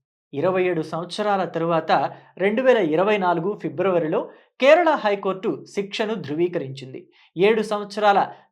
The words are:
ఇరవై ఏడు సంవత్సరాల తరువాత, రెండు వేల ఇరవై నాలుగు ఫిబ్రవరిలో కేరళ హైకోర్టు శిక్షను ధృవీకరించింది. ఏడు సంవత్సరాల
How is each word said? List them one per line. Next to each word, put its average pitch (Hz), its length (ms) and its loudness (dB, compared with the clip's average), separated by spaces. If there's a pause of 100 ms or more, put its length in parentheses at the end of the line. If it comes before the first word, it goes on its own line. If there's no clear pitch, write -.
(340)
ఇరవై 185 300 0
ఏడు 170 180 0
సంవత్సరాల 175 640 -2
తరువాత, 165 680 0 (260)
రెండు 214 240 0
వేల 254 140 6
ఇరవై 190 420 2
నాలుగు 175 440 0
ఫిబ్రవరిలో 170 680 -2 (300)
కేరళ 320 280 6
హైకోర్టు 202 760 -2 (100)
శిక్షను 202 400 -4
ధృవీకరించింది. 147 960 -6 (280)
ఏడు 214 260 2
సంవత్సరాల 208 680 0 (200)